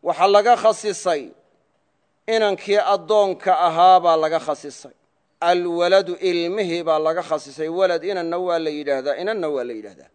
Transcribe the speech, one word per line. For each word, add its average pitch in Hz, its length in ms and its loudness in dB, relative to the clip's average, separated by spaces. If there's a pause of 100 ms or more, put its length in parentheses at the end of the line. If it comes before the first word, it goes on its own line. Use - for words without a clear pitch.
Waxa 170 240 0
laga 208 280 6
khasisay 196 680 -2 (1040)
inankii 208 500 0 (160)
addoonka 190 680 0
ahaa 180 400 6
baa 165 180 2
laga 156 220 0
khasisay. 139 560 -10 (460)
Alwaladu, 175 760 2
ilmihii 175 680 -4
baa 156 160 0
laga 160 240 -2
khasisay. 151 440 -6
Walad 175 360 -2
inanna 175 340 -4
waa 180 220 -2
la 156 100 -4
yidhaahdaa, 143 460 -4
inanna 185 340 -6
waa 135 140 -4
la 120 100 -10
yidhaahdaa. 98 420 -18